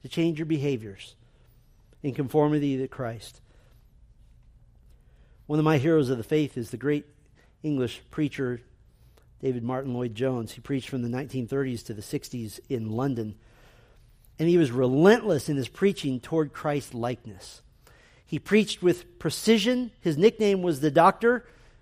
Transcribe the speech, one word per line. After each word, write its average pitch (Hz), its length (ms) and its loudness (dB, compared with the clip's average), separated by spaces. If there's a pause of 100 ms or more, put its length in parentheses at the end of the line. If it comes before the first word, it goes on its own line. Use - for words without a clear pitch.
to 131 80 -14
change 165 280 0
your 160 60 -4
behaviors 135 680 -4 (880)
in 139 100 -4
conformity 147 640 2
to 131 100 -4
Christ. 117 540 -12 (2000)
One 151 120 0
of 156 60 2
my 156 140 4
heroes 147 320 2
of 123 80 0
the 110 40 -8
faith 151 360 -2
is 113 100 -8
the 123 80 -10
great 147 300 -2 (560)
English 135 480 -4
preacher, 131 500 -4 (760)
David 123 240 -4
Martyn 127 300 -4
Lloyd-Jones. 120 600 -4
He - 100 -18
preached 135 260 -6
from 123 140 -4
the 120 80 -4
nineteen 127 360 -6
thirties 131 380 -4
to 113 100 -10
the 104 60 -12
sixties 120 580 -10 (120)
in 113 200 -4
London. 113 460 -4 (1000)
And 160 100 0
he 175 80 4
was 143 160 4
relentless 156 760 4
in 143 60 -2
his 123 120 -4
preaching 147 520 -2
toward 156 340 -2
Christ-likeness. 120 1040 -6 (640)
He 151 140 -8
preached - 440 0
with - 360 0
precision. 226 840 0
His 160 160 -2
nickname 202 460 4
was 160 180 -2
the 151 100 2
Doctor. 190 560 6 (360)